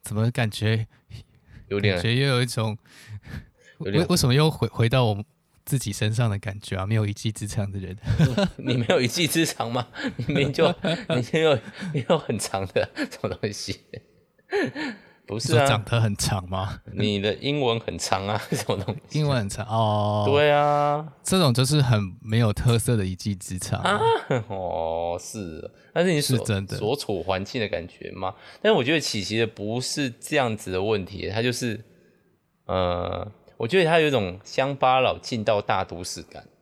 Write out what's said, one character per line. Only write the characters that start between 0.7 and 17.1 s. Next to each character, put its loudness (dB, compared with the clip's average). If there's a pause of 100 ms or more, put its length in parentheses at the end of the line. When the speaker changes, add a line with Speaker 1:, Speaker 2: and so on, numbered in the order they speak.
Speaker 2:
有 -2
点 4
Speaker 1:
感 0
觉 2
又 2
有 2
一 2
种， -2 (1000)
Speaker 2:
有 -6
点 2
Speaker 1:
为-， 0
为 4
什 4
么 6
又 6
回-， -2
回 2
到 4
我 4
们 -2 (440)
自 0
己 -4
身 0
上 2
的 0
感 -8
觉 -6
啊？ -2
没 0
有 2
一 -2
技 -4
之 -8
长 -2
的 -8
人。 -8 (340)
Speaker 2:
<laughs> 0
你 -2
没 0
有 4
一 2
技 0
之 2
长 -4
吗？ -2 (280)
你 -4
明 0
明 2
就， 4 (240)
<laughs> -6
你 0
没 2
有， 4 (340)
没 -4
有 4
很 -4
长 -4
的 0
什 -6
么 -2
东 -4
西。 -8 (1500)
不 -4
是 0
啊。 6
Speaker 1:
你 6
说 4
长 2
得 0
很 2
长 -2
吗？ -4 (140)
Speaker 2:
你 0